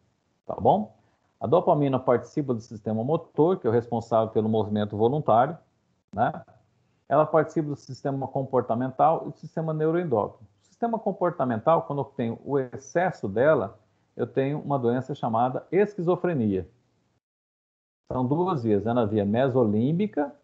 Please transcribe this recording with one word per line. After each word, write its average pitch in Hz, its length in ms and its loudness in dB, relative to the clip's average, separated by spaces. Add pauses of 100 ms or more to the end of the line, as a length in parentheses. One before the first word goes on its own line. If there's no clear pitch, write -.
(440)
tá - 120 -8
bom? 175 400 0 (440)
A 104 60 -6
dopamina 147 540 2
participa 127 520 0
do 117 80 -2
sistema 110 440 -6
motor, 165 560 0
que 123 80 -2
é - 20 2
o 110 40 2
responsável 113 600 0
pelo 110 160 2
movimento 104 480 0
voluntário, 127 580 2 (560)
né? 120 200 0 (760)
Ela 151 200 4
participa 151 420 0
do 143 60 -6
sistema 135 520 -6
comportamental 131 1000 0
e 147 40 -12
do - 60 -16
sistema 160 340 -6
neuroendócrino. 156 760 -2 (160)
O - 20 -20
sistema 233 320 -4
comportamental, 165 840 0
quando 143 160 -6
eu 135 60 -2
tenho 117 380 -6
o 139 140 -2
excesso 135 720 -4
dela, 113 520 2 (360)
eu 120 100 -4
tenho 135 340 -2
uma 139 200 -2
doença 123 340 -2
chamada 127 580 -2
esquizofrenia. 170 960 0 (1400)
São 127 140 -2
duas 160 380 0
vias, 104 220 2
é 117 80 0
na 120 120 2
via 104 200 0
mesolímbica 131 1080 0 (100)